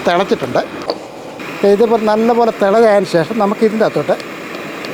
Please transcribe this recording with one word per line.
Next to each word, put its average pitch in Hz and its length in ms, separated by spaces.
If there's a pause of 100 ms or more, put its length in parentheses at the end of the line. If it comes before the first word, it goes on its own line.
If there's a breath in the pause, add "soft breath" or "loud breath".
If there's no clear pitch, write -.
തിളച്ചിട്ടുണ്ട്. 175 560 (1120)
ഇതിപ്പോൾ 220 340
നല്ലപോലെ 226 440 (100)
തിളച്ചതിന് 202 500
ശേഷം 170 300
നമുക്ക് 202 260
ഇതിൻ്റെ 214 200
അകത്തോട്ട് 151 280 (760)